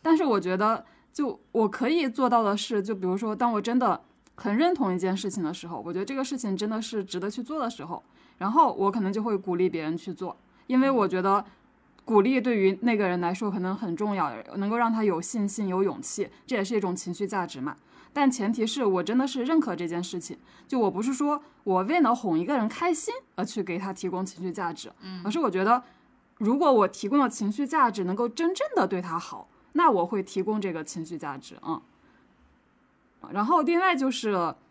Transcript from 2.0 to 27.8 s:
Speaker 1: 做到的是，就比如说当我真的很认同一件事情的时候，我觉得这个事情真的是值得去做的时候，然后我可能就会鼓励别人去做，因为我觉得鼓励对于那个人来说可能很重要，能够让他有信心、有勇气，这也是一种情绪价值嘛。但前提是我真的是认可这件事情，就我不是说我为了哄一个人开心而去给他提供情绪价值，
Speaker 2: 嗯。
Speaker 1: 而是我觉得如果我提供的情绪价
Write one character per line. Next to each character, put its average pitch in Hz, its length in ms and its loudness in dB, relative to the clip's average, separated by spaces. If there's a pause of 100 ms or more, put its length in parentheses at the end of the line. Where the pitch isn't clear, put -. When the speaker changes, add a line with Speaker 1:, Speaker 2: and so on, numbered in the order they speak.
Speaker 1:
做 254 200 0
到 233 140 4
的 208 140 2
是， 208 260 -2
就 214 120 -2
比 185 120 -4
如 185 120 0
说 214 180 -2
当 240 160 0
我 208 80 0
真 233 180 0
的 226 240 2 (320)
很 208 220 -2
认 339 180 4
同 214 200 0
一 180 40 -2
件 185 160 0
事 190 160 -6
情 185 140 -4
的 156 80 -2
时 175 160 -12
候， 147 160 -10
我 170 80 -8
觉 180 60 -4
得 196 80 -2
这 277 80 -6
个 269 100 -2
事 262 140 -6
情 196 180 -4
真 208 140 -4
的 220 100 -4
是 214 240 -6
值 180 160 -6
得 196 100 -4
去 240 120 -8
做 302 180 -6
的 233 80 -2
时 240 160 -12
候， 165 180 -10 (360)
然 196 140 -2
后 277 200 6
我 190 180 2
可 226 100 -2
能 196 120 0
就 214 100 0
会 214 140 0
鼓 185 200 -2
励 185 120 4
别 165 140 -2
人 156 120 -2
去 170 200 -8
做， 180 200 -8 (340)
因 254 120 4
为 269 100 4
我 226 160 4
觉 185 140 0
得 196 240 4 (640)
鼓 214 160 6
励 254 180 4
对 226 180 2
于 190 220 4
那 226 160 2
个 208 100 2
人 180 140 0
来 175 140 0
说 208 160 -4
可 202 80 -4
能 185 180 -2
很 196 180 -4
重 208 220 -2
要， 151 160 0 (240)
能 202 140 -2
够 226 80 0
让 233 120 2
他 220 140 0
有 175 160 2
信 202 260 -4
心、 196 220 -4
有 185 140 0
勇 196 180 -2
气， - 300 -6 (160)
这 254 100 -4
也 - 80 0
是 269 100 -4
一 208 60 2
种 185 160 -2
情 180 160 -8
绪 196 140 -4
价 190 200 -4
值 135 140 -12
嘛。 139 160 -6 (380)
但 277 160 4
前 220 200 -2
提 226 160 0
是 240 200 -2
我 185 160 2
真 208 160 0
的 262 80 2
是 269 180 -4
认 320 160 2
可 196 160 -2
这 175 100 -4
件 170 160 -4
事 180 160 -8
情， - 200 -12 (280)
就 269 120 -2
我 208 120 4
不 190 120 -4
是 262 100 0
说 294 300 0 (220)
我 185 180 2
为 302 180 2
了 240 140 6
哄 196 240 0
一 175 80 -2
个 294 100 0
人 220 140 0
开 349 240 0
心 440 180 -4 (220)
而 220 100 -2
去 - 180 -6
给 175 160 -4
他 190 140 -6
提 190 160 -6
供 185 160 -4
情 185 180 -12
绪 185 80 -4
价 175 220 -4
值， 143 180 -12 (120)
Speaker 2:
嗯。 190 200 -12
Speaker 1:
而 190 80 -4
是 214 80 -2
我 277 120 2
觉 185 120 0
得 240 200 4 (560)
如 226 200 2
果 294 140 6
我 208 160 6
提 - 180 -6
供 247 140 2
的 262 80 4
情 214 240 -2
绪 277 140 -2
价 269 240 2